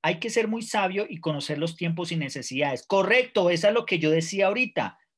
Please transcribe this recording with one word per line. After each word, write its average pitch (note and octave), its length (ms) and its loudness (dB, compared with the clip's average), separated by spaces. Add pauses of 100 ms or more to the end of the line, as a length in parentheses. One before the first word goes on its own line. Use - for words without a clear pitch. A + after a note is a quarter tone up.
"Hay E3 160 0
que A#3 100 -6
ser A3 200 0
muy A3+ 120 -4
sabio G3+ 480 -2
y E3 100 -12
conocer D3+ 380 -4
los E3 200 -4
tiempos E3+ 360 -4
y E3+ 40 -2
necesidades". C3+ 720 -4
Correcto, G3 600 4
eso F3 200 4
es G#3+ 60 4
lo A3+ 120 0
que F#3 120 0
yo D#3 120 2
decía E3 380 2
ahorita. G3+ 500 -2 (200)